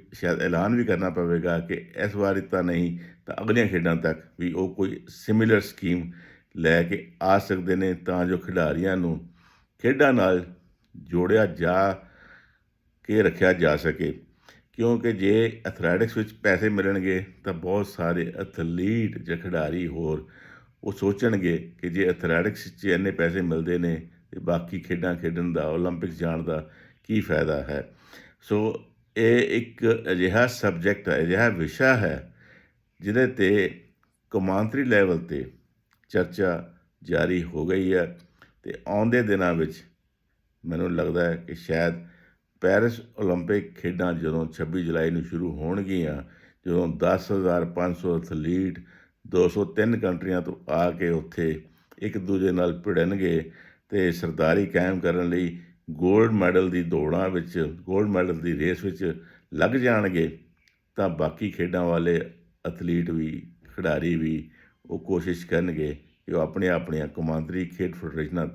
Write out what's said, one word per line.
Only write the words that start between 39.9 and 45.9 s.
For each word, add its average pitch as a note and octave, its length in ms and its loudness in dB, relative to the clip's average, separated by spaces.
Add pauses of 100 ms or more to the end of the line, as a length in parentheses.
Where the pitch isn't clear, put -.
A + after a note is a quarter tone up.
ਮੈਨੂੰ E2+ 280 -2
ਲੱਗਦਾ E2+ 300 0
ਹੈ E2+ 120 0
ਕਿ - 180 -10
ਸ਼ਾਇਦ E2+ 400 0 (640)
ਪੈਰਿਸ A2 400 2 (180)
ਓਲੰਪਿਕ F#2 560 0
ਖੇਡਾਂ F2+ 380 -4
ਜਦੋਂ D#2+ 400 -2
ਛੱਬੀ E2 320 -4
ਜੁਲਾਈ E2 260 0
ਨੂੰ E2+ 140 -2
ਸ਼ੁਰੂ E2 280 -6
ਹੋਣਗੀਆਂ, E2 720 -4 (440)